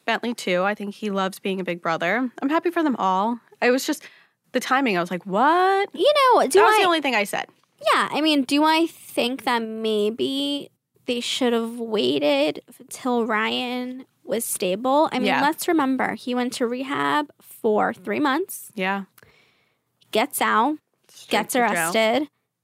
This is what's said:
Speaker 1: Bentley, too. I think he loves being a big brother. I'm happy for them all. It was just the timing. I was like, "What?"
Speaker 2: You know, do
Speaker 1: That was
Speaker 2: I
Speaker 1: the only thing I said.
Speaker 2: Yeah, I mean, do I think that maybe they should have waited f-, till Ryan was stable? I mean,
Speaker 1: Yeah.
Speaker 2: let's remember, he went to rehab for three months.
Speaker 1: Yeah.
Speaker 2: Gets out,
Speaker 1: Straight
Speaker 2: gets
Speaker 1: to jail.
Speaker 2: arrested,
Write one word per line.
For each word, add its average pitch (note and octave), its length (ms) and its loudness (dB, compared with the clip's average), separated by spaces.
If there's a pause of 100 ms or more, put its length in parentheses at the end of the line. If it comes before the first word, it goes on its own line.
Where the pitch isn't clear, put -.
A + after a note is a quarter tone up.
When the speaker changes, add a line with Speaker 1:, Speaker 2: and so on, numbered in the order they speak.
Speaker 1:
Bentley, A3+ 280 -2
too. F3+ 300 0
I G#3 100 0
think G3+ 180 -8
he G#3+ 180 -8
loves G3 280 -2
being F#3+ 220 -4
a F#3 40 -6
big F3 160 -6
brother. F3 480 -2 (140)
I'm C#4 60 0
happy E4 240 0
for E4+ 100 0
them C#4 160 0
all. F#3+ 400 0 (240)
It A#3+ 80 4
was B3+ 160 0
just - 160 -4 (480)
the B3+ 100 -2
timing. A#3 380 0
I - 20 2
was F3+ 120 -4
like, F3+ 120 -6
"What?" F4+ 720 2
Speaker 2:
You G#4+ 180 4 (220)
know, F#4 140 6
do E4+ 100 4
Speaker 1:
That G#4 60 8
was G#4+ 100 6
Speaker 2:
I G#4+ 60 4
Speaker 1:
the F#4+ 60 4
only E4 140 2
thing C4+ 140 0
I G#3 80 2
said. - 240 -6 (480)
Speaker 2:
Yeah, A#3+ 160 2
I C#4 120 -2
mean, D4+ 200 4
do D4 220 2
I D#4+ 220 4
think - 580 -4
that A#3+ 180 0
maybe A3+ 1080 -2 (360)
they A#3+ 140 -2
should A#3+ 320 -2
have A#3 260 -2
waited C#4 920 0
f-, - 120 -20 (100)
till A#3+ 340 -2
Ryan B3 800 -4 (180)
was A#3 180 -4
stable? C4 720 0
I B3+ 60 -2
mean, - 80 0
Speaker 1:
Yeah. - 160 2
Speaker 2:
let's D4+ 260 0
remember, C4 460 0
he B3 200 -6
went B3 200 -2
to A#3+ 120 -2
rehab C#4+ 640 -2 (120)
for G#3 500 -2
three A3 280 -6
months. D4 540 -2
Speaker 1:
Yeah. F#3+ 300 -4 (1080)
Speaker 2:
Gets A#3 280 0
out, A3+ 380 2 (300)
Speaker 1:
Straight - 220 -20
Speaker 2:
gets G#3 240 0
Speaker 1:
to C4 40 0
jail. A#3 140 2
Speaker 2:
arrested, A3 560 0 (360)